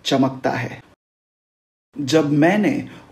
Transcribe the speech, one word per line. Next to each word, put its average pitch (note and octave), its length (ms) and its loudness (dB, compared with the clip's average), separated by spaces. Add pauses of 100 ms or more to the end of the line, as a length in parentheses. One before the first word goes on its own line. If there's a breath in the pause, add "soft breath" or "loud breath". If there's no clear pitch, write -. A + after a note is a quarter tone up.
चमकता C3 460 0
है। B2 300 -8 (1200)
जब D3 300 2
मैंने E3 720 0 (120)